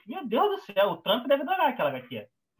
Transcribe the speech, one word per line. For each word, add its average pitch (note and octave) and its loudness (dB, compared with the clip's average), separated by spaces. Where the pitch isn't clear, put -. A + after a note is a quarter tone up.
meu D4+ -10
Deus F#4 2
do G#3 -16
céu, G3 2
o E3 -4
Trump A#3 -2
deve C#4 4
adorar E4+ 2
aquela D#3+ 0
H B2+ -8
Q. G#2+ -12